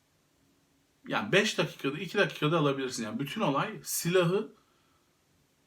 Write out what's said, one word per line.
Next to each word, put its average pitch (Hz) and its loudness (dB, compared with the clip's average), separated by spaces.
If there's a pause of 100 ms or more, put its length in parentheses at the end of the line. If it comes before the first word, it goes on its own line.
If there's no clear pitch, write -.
(1080)
yani 107 -2
beş 208 4
dakikada, 151 -2
iki 196 -6
dakikada 165 2
alabilirsin. 135 0
Yani 110 -4
bütün 143 -6
olay 165 0
silahı 180 2 (1120)